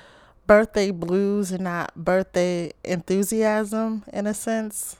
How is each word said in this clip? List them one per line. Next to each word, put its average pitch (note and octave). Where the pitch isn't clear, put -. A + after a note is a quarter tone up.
birthday G#3
blues F#3+
and F#3
not F3
birthday F3
enthusiasm G#3+
in G3+
a G#3
sense? A3